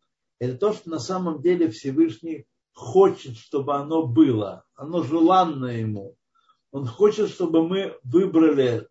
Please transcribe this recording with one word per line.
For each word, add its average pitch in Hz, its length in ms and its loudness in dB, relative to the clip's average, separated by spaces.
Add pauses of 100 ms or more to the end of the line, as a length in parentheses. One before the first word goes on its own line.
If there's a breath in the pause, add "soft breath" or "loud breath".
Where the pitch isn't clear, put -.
(380)
это 127 200 -6
то, 214 140 0
что - 180 -14
на 160 80 -8
самом 175 420 -6
деле 170 300 0
Всевышний 151 760 -4 (280)
хочет, 131 640 2
чтобы 139 380 -6
оно 151 320 -2
было. 113 580 2 (100)
Оно 160 280 -6
желанно 165 640 2
ему. 110 500 -8 (560)
Он 139 140 -8
хочет, 202 440 2
чтобы 165 360 0
мы 190 360 -6
выбрали 147 880 2